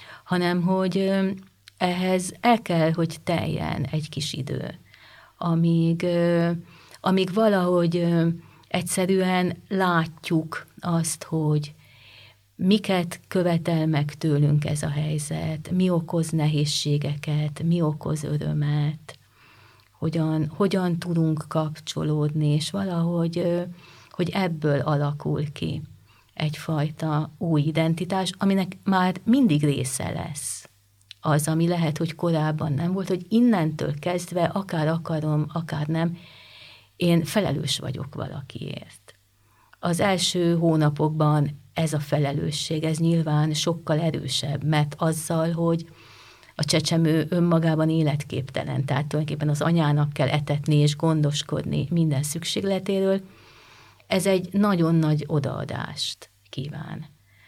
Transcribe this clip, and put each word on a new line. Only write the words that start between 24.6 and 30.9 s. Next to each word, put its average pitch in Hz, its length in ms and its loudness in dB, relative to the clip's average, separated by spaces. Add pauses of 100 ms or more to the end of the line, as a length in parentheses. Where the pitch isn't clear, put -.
alakul 147 720 -2
ki 160 300 -6 (520)
egyfajta 156 1040 -4
új 160 240 0
identitás, 170 760 0
aminek 196 460 0
már 185 400 2
mindig 226 400 4
része 139 480 -2
lesz. - 580 -10 (500)